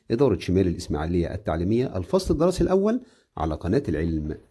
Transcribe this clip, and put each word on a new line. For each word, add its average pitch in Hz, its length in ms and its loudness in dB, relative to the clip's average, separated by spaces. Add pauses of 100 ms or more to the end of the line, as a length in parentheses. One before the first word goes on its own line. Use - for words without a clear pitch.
(120)
إدارة 120 280 4
شمال 92 280 2
الإسماعيلية 82 680 -2
التعليمية، 92 640 -2
الفصل 180 360 0
الدراسي 170 300 2
الأول 196 380 2 (360)
على 78 180 -2
قناة 110 340 0
العلم 78 480 -2 (140)